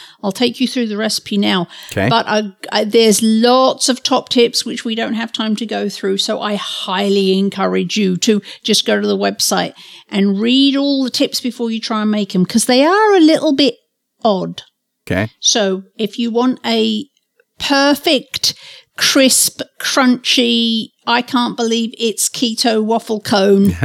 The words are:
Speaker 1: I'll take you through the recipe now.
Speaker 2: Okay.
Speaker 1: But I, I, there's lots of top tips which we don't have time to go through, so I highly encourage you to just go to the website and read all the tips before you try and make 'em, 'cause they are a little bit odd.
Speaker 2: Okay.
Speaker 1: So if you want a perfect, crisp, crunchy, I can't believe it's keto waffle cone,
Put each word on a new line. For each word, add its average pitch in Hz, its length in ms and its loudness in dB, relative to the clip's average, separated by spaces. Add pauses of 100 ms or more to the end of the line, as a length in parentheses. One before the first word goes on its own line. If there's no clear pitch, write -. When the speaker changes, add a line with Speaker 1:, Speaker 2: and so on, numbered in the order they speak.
(240)
Speaker 1:
I'll 196 80 -2
take 240 280 -2
you 254 80 0
through 240 200 -4
the 208 100 -6
recipe 214 400 -4
now. 202 300 0 (240)
Speaker 2:
Okay. - 180 0
Speaker 1:
But 226 180 2
I, 214 280 -2 (160)
I, 214 120 0
there's 220 380 4
lots 247 680 2
of 247 120 -2
top - 280 -2
tips 240 360 0
which 240 200 -8
we 226 100 -4
don't 226 180 -4
have 226 180 -6
time 220 260 -2
to 226 100 -6
go 208 200 -4
through, 196 300 -4
so 214 240 -4
I 208 140 -4
highly 196 840 0
encourage 190 580 -2
you 190 220 0
to 208 240 0 (220)
just - 240 0
go 208 120 2
to 208 60 -4
the 202 120 0
website 202 580 -2 (340)
and 196 320 0
read 269 340 4
all 277 280 0
the 240 80 -4
tips - 300 -2
before 233 280 -6
you 226 100 -4
try 220 220 -4
and 214 80 0
make 208 240 -2
'em, 185 100 2
'cause - 220 0
they 254 180 4
are 403 320 4
a 370 40 6
little 311 360 4
bit 277 200 2 (480)
odd. 180 400 -2 (420)
Speaker 2:
Okay. 101 240 -2 (100)
Speaker 1:
So 196 440 0 (160)
if 214 180 -6
you 233 140 -4
want 247 340 0
a 220 400 -2 (540)
perfect, 277 960 0 (420)
crisp, - 640 2 (180)
crunchy, 233 1080 0 (180)
I 233 160 0
can't 240 360 -2
believe 226 420 -2
it's 226 300 -2
keto 226 540 0
waffle 220 380 -2
cone, 196 520 4 (120)